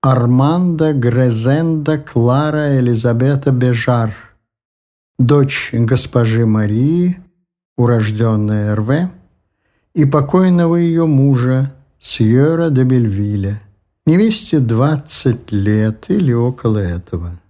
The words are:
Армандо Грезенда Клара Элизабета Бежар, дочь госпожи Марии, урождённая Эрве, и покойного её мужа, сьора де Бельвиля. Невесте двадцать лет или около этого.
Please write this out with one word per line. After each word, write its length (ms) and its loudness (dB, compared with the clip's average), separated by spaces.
Армандо 920 2
Грезенда 1040 0
Клара 800 0
Элизабета 720 0
Бежар, 600 0
дочь 540 0
госпожи 720 0
Марии, 720 0
урождённая 960 0
Эрве, 360 -2
и 100 2
покойного 720 2
её 300 0
мужа, 680 0
сьора 720 0
де 160 2
Бельвиля. 760 -2
Невесте 560 0
двадцать 920 -2
лет 580 0
или 260 0
около 420 -2
этого. 720 -6